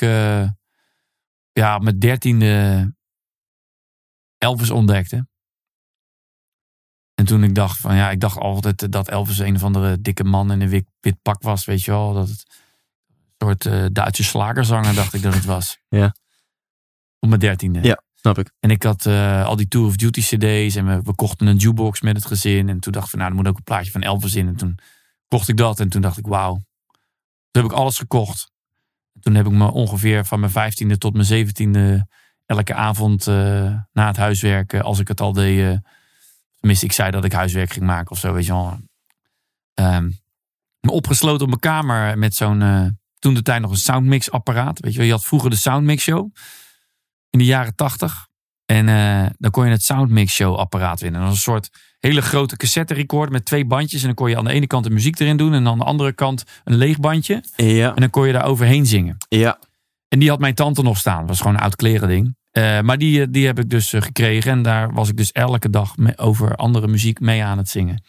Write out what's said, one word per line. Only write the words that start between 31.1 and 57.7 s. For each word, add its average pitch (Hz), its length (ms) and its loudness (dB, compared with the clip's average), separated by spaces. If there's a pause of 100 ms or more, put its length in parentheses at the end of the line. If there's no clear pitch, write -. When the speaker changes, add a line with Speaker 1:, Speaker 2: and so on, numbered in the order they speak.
Speaker 1:
mijn 104 120 2
zeventiende 101 840 0 (400)
elke 104 280 -2
avond, 107 520 0
eh, 101 80 0 (580)
na 107 140 0
het 101 100 -2
huiswerk, 101 560 0
eh, 98 80 0
als 101 180 -2
ik 101 100 -2
het 98 120 -6
al 101 120 -2
deed, 98 260 2 (140)
eh, 95 60 0 (800)
tenminste, 101 280 2
ik 98 60 -2
zei 95 180 -2
dat 95 140 -2
ik 95 80 0
huiswerk 92 400 -2
ging 95 140 -6
maken 87 240 -2
of 90 80 -10
zo, 90 140 -4
weet 87 140 -2
je 92 60 -2
wel. 90 260 -4 (960)
Ehm, 90 360 0 (680)
me - 100 2
opgesloten 151 520 0
op 135 60 0
mijn 120 120 -2
kamer 120 580 0
met 107 160 0
zo'n, 104 280 2
eh, 98 240 4 (320)
toen 135 160 4
de 117 80 0
tijd 120 180 0
nog 95 100 -4
een 98 60 -2
Soundmix-apparaat. 131 1040 0
Weet - 120 -6
je 120 60 -6
wel, 117 80 2
je 113 60 4
had 110 120 -2
vroeger 131 260 0
de 110 60 0
Soundmix 147 460 2
Show 185 320 -2 (960)
in 127 80 2
de 123 60 6
jaren 127 300 2
tachtig. - 540 -6 (360)
En, 110 240 4
eh, 104 500 2
dan 110 120 0
kon 123 140 2
je 120 60 4
het 110 120 2
Soundmix 113 500 2
Show 92 240 0
apparaat 90 440 -4
winnen. 87 200 -6
Dat 92 80 0
was 98 100 0
een - 40 -4 (100)
soort 107 180 -4 (280)
hele 143 240 0
grote 139 340 -2
cassette 160 380 -2
recorder 147 380 -2
met 127 120 -2
twee 147 220 0
bandjes. 139 340 -2
En 131 60 -2
dan 123 100 0
kon 123 140 0
je 117 60 0
aan 113 80 -2
de 123 80 0
ene 143 140 2
kant 123 180 -2
de 113 60 -2
muziek 113 280 0
erin 151 180 2
doen 156 180 2
en 123 120 2
aan 117 120 0
de 120 60 -2
andere 139 280 0
kant 131 320 -4 (200)
een 120 100 0
leeg 147 260 2
bandje. 160 440 -2 (120)
Speaker 2:
Ja. 113 380 4